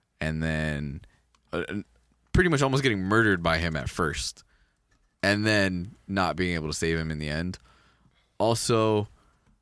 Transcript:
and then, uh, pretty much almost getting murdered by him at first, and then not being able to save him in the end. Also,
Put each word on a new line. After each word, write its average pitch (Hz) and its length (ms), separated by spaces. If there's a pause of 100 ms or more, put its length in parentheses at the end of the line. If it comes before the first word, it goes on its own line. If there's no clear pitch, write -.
(200)
and 78 220
then, 78 580 (520)
uh, 85 100 (680)
pretty 180 180
much 147 120
almost 135 200
getting 113 180
murdered 98 420
by 82 160
him 82 180
at 69 120
first, - 560 (800)
and 104 240
then 95 480 (120)
not 92 300
being 90 180
able 78 140
to 76 60
save 82 240
him 80 120
in 78 80
the 76 100
end. 82 300 (800)
Also, 110 680 (540)